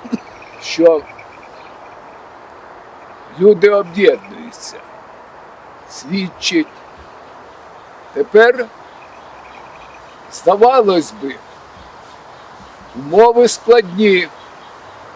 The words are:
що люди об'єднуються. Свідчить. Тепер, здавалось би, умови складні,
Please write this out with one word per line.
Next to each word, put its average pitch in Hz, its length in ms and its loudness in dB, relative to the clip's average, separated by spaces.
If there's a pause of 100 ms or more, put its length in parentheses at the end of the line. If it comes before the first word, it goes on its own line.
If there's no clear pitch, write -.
(640)
що 160 400 0 (2500)
люди 202 300 4
об'єднуються. 165 1040 -6 (1120)
Свідчить. 175 760 -6 (1500)
Тепер, 233 540 0 (1700)
здавалось 202 800 0 (100)
би, 135 140 -10 (1600)
умови 220 520 2
складні, 196 800 0 (880)